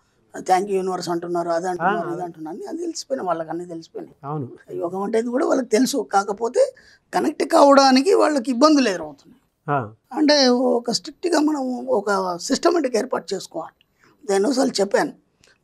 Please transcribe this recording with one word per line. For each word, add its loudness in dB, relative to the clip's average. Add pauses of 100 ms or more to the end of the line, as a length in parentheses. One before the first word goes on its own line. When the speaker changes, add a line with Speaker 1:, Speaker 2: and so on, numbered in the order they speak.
(380)
Speaker 1:
"Thank 0
you -4
యూనివర్స్" -4
అంటున్నారు, -4
అది -2
అంటున్నారు, -2
Speaker 2:
ఆ. -6
Speaker 1:
ఇది -8
అంటున్నారు, -12
అన్నీ -12
అది -10
తెలిసిపోయినాయి -8
వాళ్ళకి, -4
అన్నీ -8
తెలిసిపోయినాయి. -14
Speaker 2:
అవును. -8 (240)
Speaker 1:
యోగం -6
అంటే -2
కూడా -2
వాళ్ళకి 0
తెలుసు, 0
కాకపోతే 0 (400)
కనెక్ట్ 0
కావడానికి 6
వాళ్ళకి 2
ఇబ్బందులు 4
ఎదురవుతున్నాయి. -8 (300)
Speaker 2:
ఆ. -2 (200)
Speaker 1:
అంటే 4
ఒక 0
స్ట్రిక్ట్గా -2
మనం -2
ఒక -2
సిస్టమేటిక్ -2
ఏర్పాటు -4
చేసుకోవాలి. -12 (300)
నేను -2
ఎన్నోసార్లు 0
చెప్పాను, 0 (520)